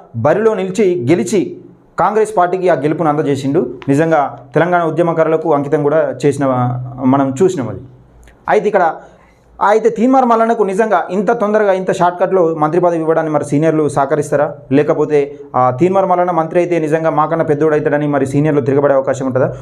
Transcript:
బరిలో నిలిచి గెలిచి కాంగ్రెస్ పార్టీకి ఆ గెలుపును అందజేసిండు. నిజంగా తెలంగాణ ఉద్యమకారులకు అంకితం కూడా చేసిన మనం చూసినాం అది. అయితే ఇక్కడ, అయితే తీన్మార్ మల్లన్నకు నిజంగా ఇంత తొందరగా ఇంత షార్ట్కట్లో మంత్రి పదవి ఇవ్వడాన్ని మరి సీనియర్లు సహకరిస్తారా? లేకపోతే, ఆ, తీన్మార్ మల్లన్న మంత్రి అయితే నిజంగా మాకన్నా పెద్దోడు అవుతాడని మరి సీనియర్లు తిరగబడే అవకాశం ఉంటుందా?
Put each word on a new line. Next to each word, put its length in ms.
బరిలో 380
నిలిచి 560
గెలిచి 480
కాంగ్రెస్ 380
పార్టీకి 320
ఆ 60
గెలుపును 340
అందజేసిండు. 640
నిజంగా 500
తెలంగాణ 280
ఉద్యమకారులకు 680
అంకితం 300
కూడా 300
చేసిన 200
మనం 400
చూసినాం 260
అది. 100
అయితే 180
ఇక్కడ, 260
అయితే 220
తీన్మార్ 360
మల్లన్నకు 380
నిజంగా 480
ఇంత 200
తొందరగా 420
ఇంత 180
షార్ట్కట్లో 640
మంత్రి 260
పదవి 180
ఇవ్వడాన్ని 340
మరి 120
సీనియర్లు 440
సహకరిస్తారా? 640
లేకపోతే, 640
ఆ, 140
తీన్మార్ 360
మల్లన్న 260
మంత్రి 280
అయితే 200
నిజంగా 300
మాకన్నా 360
పెద్దోడు 300
అవుతాడని 320
మరి 180
సీనియర్లు 360
తిరగబడే 320
అవకాశం 320
ఉంటుందా? 360